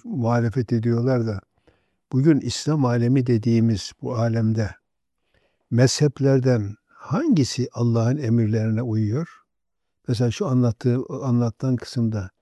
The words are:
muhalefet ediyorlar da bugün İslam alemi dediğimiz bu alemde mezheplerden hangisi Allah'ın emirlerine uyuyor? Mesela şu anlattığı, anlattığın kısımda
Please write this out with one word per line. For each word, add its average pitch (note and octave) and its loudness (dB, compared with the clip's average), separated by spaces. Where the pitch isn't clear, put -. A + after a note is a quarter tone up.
muhalefet A#2 -2
ediyorlar A#2 0
da G#2 -6
bugün C#3 4
İslam C#3+ -2
alemi A#2+ 2
dediğimiz A2+ 2
bu B2 -6
alemde A2+ 0
mezheplerden B2+ 2
hangisi D#3+ -2
Allah'ın A#2 2
emirlerine A2+ 0
uyuyor? A2 -2
Mesela A#2+ 0
şu G3+ -4
anlattığı, B2+ 0
anlattığın A#2+ 0
kısımda A2 -4